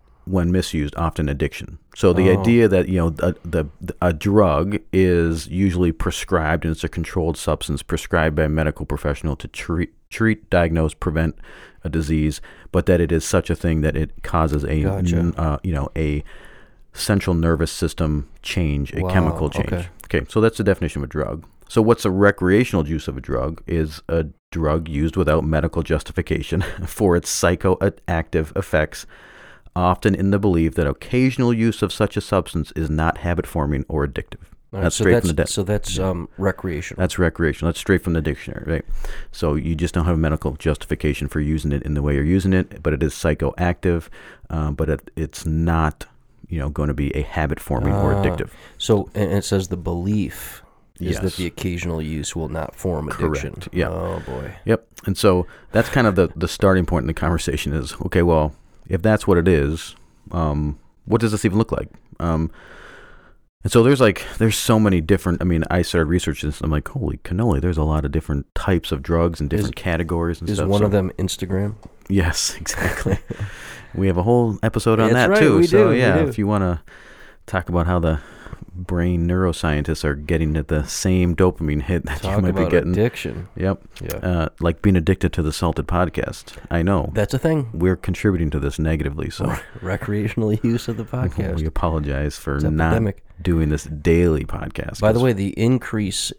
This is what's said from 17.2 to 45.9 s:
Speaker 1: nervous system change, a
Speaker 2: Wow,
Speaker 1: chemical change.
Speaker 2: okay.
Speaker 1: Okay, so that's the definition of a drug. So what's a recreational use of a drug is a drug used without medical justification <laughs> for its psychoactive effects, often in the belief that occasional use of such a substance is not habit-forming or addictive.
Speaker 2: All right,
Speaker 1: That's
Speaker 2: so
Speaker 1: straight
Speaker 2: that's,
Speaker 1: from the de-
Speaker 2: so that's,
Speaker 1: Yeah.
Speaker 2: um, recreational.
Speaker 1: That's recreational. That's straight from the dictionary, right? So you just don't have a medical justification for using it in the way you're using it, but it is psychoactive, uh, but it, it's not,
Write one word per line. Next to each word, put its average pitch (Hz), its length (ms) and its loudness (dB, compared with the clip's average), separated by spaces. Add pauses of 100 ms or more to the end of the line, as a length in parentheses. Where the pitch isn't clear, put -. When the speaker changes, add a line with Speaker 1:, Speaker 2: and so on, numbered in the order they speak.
Speaker 1:
nervous 82 360 2
system 76 560 -2 (160)
change, 73 500 -2
a - 80 -2
Speaker 2:
Wow, 92 100 -2
Speaker 1:
chemical 82 380 2
change. - 240 -4
Speaker 2:
okay. 90 140 -4 (180)
Speaker 1:
Okay, - 240 -2
so 110 120 0
that's 110 160 2
the 107 60 -2
definition 87 380 0
of 67 60 -6
a - 40 -14
drug. 76 340 -6 (220)
So - 160 2
what's 110 220 2
a 98 60 2
recreational 98 760 4
use 78 200 -4
of 65 100 -6
a 64 40 -8
drug 67 460 -4
is 80 420 -2
a 82 160 0 (260)
drug 80 380 0
used 78 260 -2
without 78 280 2
medical 78 400 0
justification 80 800 -2
<laughs> - 240 -6
for 92 300 2
its 85 160 0
psychoactive 87 1300 0
effects, - 480 -2 (680)
often 90 400 2
in 98 160 2
the 101 80 4
belief 85 360 2
that 80 120 0
occasional 123 640 0
use 113 300 0
of 95 100 0
such - 240 -2
a 104 40 -2
substance 82 540 -2
is 80 140 -2
not 78 300 0
habit-forming 78 680 -2
or 73 200 -2
addictive. - 340 -10 (320)
Speaker 2:
All 98 60 -6
right, - 40 -4
Speaker 1:
That's 87 120 0
Speaker 2:
so 113 80 -2
Speaker 1:
straight 95 100 6
Speaker 2:
that's, 110 140 4
Speaker 1:
from 80 80 0
the 85 80 2
de- - 40 -6
Speaker 2:
so - 160 -2
that's, 90 340 -2
Speaker 1:
Yeah. 95 120 0
Speaker 2:
um, 85 180 -6 (100)
recreational. 92 640 -4
Speaker 1:
That's 90 200 -2
recreational. 80 500 2
That's 80 100 -4
straight 92 240 2
from 85 100 0
the 80 80 0
dictionary, - 500 -6
right? 80 140 -4 (460)
So 78 240 -2
you 78 200 -2
just 82 180 -2
don't 85 120 2
have 85 100 2
a 80 40 2
medical 76 340 0
justification 73 760 -2
for 80 120 -4
using 76 320 0
it 71 120 -2
in 73 100 -4
the 71 80 0
way 73 140 0
you're 69 80 2
using 92 300 2
it, - 300 -2
but 78 100 0
it 71 100 -2
is 73 100 0
psychoactive, 85 920 -2 (420)
uh, 78 220 -2
but 76 180 -2
it, - 260 -4
it's - 300 -8
not, 80 600 0 (420)